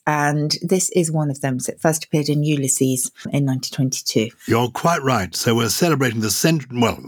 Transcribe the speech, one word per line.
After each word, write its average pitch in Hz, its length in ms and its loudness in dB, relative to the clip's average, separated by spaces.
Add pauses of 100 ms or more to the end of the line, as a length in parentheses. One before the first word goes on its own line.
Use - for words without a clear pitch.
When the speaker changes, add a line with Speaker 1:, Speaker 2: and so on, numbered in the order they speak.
Speaker 1:
and 147 560 0
this 180 280 0
is 160 200 0
one 156 200 0
of 139 100 -6
them. 131 200 -2
So - 120 -6
it - 80 -12
first 160 240 0
appeared 147 240 0
in 147 160 2
Ulysses 135 680 0 (220)
in 143 140 0
nineteen 131 280 -4
twenty-two. 131 540 -2 (180)
Speaker 2:
You're 117 220 2
quite 165 340 0
right. 117 320 0
So 120 200 2
we're 117 140 2
celebrating 131 520 2
the 110 100 0
cent-, 160 420 2
well, 117 360 2